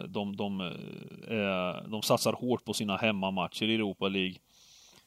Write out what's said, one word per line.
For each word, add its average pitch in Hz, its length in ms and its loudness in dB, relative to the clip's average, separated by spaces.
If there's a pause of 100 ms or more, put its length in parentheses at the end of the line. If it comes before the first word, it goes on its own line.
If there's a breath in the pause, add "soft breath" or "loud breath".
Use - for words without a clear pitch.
De, 101 280 -4
de, 101 240 -2
eh, 92 1300 -2
de 107 120 -4
satsar - 300 4
hårt 120 320 0
på 110 80 -2
sina 101 240 0
hemmamatcher 95 720 0
i 110 60 4
Europa 101 340 2
League. 95 260 2 (720 soft breath)